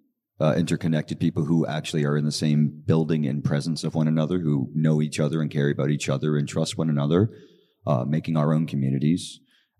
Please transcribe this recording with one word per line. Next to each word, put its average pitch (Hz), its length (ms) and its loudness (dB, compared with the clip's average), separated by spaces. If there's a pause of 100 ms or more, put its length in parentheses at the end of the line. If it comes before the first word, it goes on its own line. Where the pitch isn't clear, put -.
(400)
uh, 76 160 2
interconnected 80 640 -2
people 82 240 0
who 80 240 2
actually 76 380 -2
are 73 100 0
in 73 80 0
the 76 80 0
same 76 540 0
building 80 420 2
and 69 160 -4
presence 73 400 -2
of 80 120 -4
one 78 120 2
another, 80 320 0
who 73 340 -2
know 78 280 2
each 76 180 -2
other 78 220 0
and 73 100 -4
care 71 180 0
about 71 200 0
each 73 180 -2
other 73 300 0
and 71 100 0
trust - 300 -4
one 80 120 0
another, 78 400 2 (560)
uh, 64 200 0
making 80 320 -2
our 76 160 4
own 80 120 2
communities. 69 760 -2 (380)